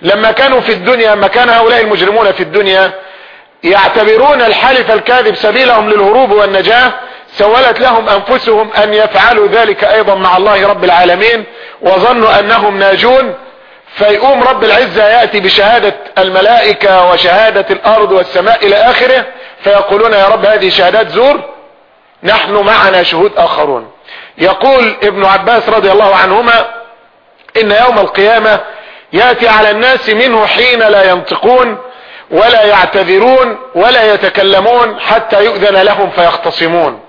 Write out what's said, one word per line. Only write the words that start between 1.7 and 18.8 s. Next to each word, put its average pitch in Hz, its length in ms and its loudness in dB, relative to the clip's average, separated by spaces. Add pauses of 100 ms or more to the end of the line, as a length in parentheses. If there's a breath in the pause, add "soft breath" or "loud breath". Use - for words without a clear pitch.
المجرمون 208 520 0
في 190 100 -6
الدنيا 190 500 0 (680 loud breath)
يعتبرون 220 800 2
الحلف 233 480 0
الكاذب 220 440 0
سبيلهم 220 560 0
للهروب 208 400 2
والنجاة، 208 640 0 (400 loud breath)
سولت 226 480 0
لهم 233 280 0
أنفسهم 214 640 -2
أن 208 220 0
يفعلوا 214 540 2
ذلك 208 360 0
أيضا 202 300 2
مع 190 220 0
الله 202 320 0
رب 185 160 -2
العالمين، 180 600 2 (380 loud breath)
وظنوا 196 560 2
أنهم 208 400 0
ناجون، 202 560 0 (640 loud breath)
فيقوم 220 460 0
رب 247 220 -2
العزة 214 440 0
يأتي 214 320 0
بشهادة 202 540 0 (240)
الملائكة 190 920 2
وشهادة 196 580 0
الأرض 208 420 0
والسماء 190 540 0
إلى 202 100 2
آخره، 240 500 0 (380 loud breath)